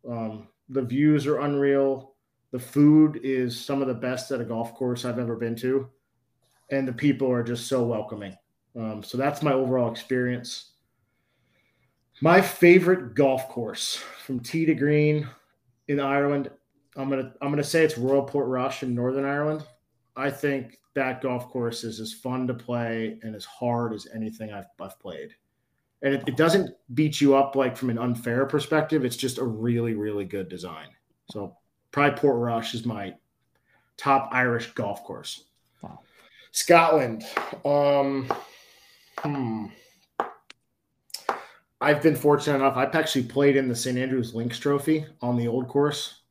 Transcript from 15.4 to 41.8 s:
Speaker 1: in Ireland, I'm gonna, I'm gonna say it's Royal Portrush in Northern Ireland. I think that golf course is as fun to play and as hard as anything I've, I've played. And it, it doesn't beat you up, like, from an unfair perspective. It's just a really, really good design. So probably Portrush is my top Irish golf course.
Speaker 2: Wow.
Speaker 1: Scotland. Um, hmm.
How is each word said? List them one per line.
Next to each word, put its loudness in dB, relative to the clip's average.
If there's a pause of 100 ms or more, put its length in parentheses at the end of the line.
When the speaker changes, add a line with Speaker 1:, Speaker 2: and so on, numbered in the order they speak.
Speaker 1:
in -2
Ireland, 0 (440)
I'm -6
gonna, -4
I'm -4
gonna 0
say 2
it's 2
Royal 2
Portrush -2
in -4
Northern -2
Ireland. -2 (500)
I -2
think -4 (160)
that -2
golf -4
course -6
is -10
as -10
fun -6
to -4
play -4
and -10
as -14
hard -2
as -12
anything -10
I've, -14 (120)
I've -14
played. -14 (720)
And 2
it, -2
it -4
doesn't 4 (240)
beat 0
you 6
up, 2
like, 0
from -4
an -2
unfair -2
perspective. 0
It's -2
just -4
a -2
really, 0
really -4
good -8
design. -14 (420)
So -10 (340)
probably 2
Portrush 0
is -8
my -6 (840)
top 2
Irish 0
golf -6
course. -14 (360)
Speaker 2:
Wow. -18 (520)
Speaker 1:
Scotland. 4 (400)
Um, 2 (880)
hmm. -4 (2250)